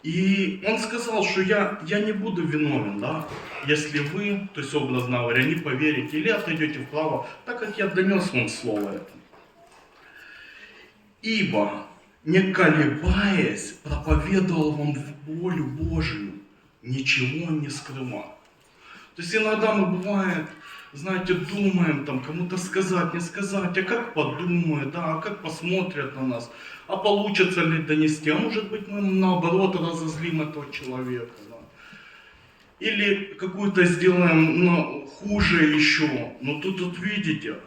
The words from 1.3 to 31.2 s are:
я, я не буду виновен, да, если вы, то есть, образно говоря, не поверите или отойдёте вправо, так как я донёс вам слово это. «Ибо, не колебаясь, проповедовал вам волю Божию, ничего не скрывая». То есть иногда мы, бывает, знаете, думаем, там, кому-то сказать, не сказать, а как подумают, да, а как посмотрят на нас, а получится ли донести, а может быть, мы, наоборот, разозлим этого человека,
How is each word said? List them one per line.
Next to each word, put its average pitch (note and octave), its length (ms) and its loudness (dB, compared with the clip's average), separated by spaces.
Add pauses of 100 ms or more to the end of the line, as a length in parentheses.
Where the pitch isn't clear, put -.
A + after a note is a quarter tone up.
я, G3 440 2
я G#3 140 2
не G#3+ 120 0
буду F#3+ 300 -2
виновен, C3+ 580 0
да, D#3 280 -6 (380)
если D3+ 320 0
вы, G3 560 -2
то D3 80 -6
есть, C3+ 120 -8
образно B2 440 0
говоря, B2+ 240 2
не D#3 140 2
поверите D3 640 -2
или G#3+ 120 0
отойдёте D#3 480 -2
вправо, D#3 500 -4 (160)
так A#3+ 160 -8
как G#3 160 -8
я G3+ 100 -2
донёс F#3 460 2
вам A#2+ 160 0
слово G#2 460 -4
это. - 180 -14 (2000)
«Ибо, D3+ 680 0 (380)
не F#3+ 300 4
колебаясь, E3+ 1160 4 (120)
проповедовал D#3 880 2
вам D3 220 0 (320)
волю E3 400 -4
Божию, B2+ 680 -2 (480)
ничего C3+ 720 -2
не D3 180 -2
скрывая». B2+ 640 -10 (840)
То E3+ 40 -14
есть F3 160 -6
иногда G#3+ 380 2
мы, F3+ 240 2
бывает, F#3 480 0 (480)
знаете, F3+ 400 -2
думаем, F3 680 2
там, C3 160 -2
кому-то F3 380 -6
сказать, F3+ 560 0
не E3+ 60 -4
сказать, F#3+ 580 -4
а F#3 40 0
как A3+ 320 -2
подумают, D#3 760 0
да, D#3+ 240 -4
а - 60 -4
как G#3 220 -8
посмотрят D#3 760 -4
на C3 100 -6
нас, A#2+ 240 -4 (360)
а F#3+ 100 -4
получится G3 680 2
ли D#3+ 200 2
донести, D3+ 480 2
а D3+ 60 4
может G#3+ 340 -2
быть, G#3 180 -8
мы, G3+ 120 -6
наоборот, F#3 760 4
разозлим D#3+ 680 -2
этого D3 280 -8
человека, B2+ 640 -6 (160)